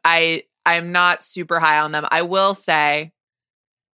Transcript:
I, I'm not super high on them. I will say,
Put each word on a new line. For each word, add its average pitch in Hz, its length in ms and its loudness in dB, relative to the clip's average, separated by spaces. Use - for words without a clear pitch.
I, 165 400 2
I'm 170 260 0
not 180 320 0
super 170 340 -6
high 151 220 2
on 151 120 -4
them. 151 180 -6
I 165 100 2
will 190 340 0
say, 156 580 -2